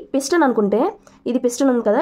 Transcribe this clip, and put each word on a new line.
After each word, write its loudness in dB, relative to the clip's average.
పిస్టన్ 0
అనుకుంటే, 0
ఇది -2
పిస్టన్ 0
ఉంది 0
కదా, 2